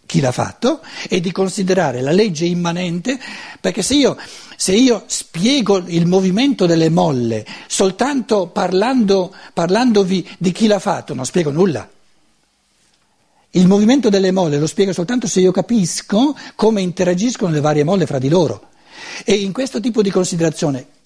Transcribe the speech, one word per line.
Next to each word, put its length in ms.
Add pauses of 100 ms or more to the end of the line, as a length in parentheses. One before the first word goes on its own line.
chi 160
l'ha 120
fatto 500 (260)
e 120
di 120
considerare 680
la 80
legge 340
immanente, 760 (400)
perché 220
se 140
io, 240 (360)
se 200
io 320
spiego 720
il 260
movimento 600
delle 240
molle 560 (200)
soltanto 840
parlando, 880 (200)
parlandovi 840
di 160
chi 140
l'ha 120
fatto, 360
non 100
spiego 260
nulla. 380 (1600)
Il 140
movimento 440
delle 200
molle 280
lo 80
spiego 260
soltanto 340
se 140
io 120
capisco 840 (180)
come 280
interagiscono 680
le 100
varie 240
molle 200
fra 140
di 100
loro. 440 (520)
E 100
in 180
questo 280
tipo 220
di 80
considerazione 760 (200)